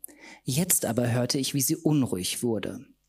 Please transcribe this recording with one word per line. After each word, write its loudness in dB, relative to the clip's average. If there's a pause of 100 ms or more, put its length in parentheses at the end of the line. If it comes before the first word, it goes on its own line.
(440)
Jetzt 2
aber 2
hörte 2
ich, -2
wie 0
sie 2
unruhig 0
wurde. -2 (220)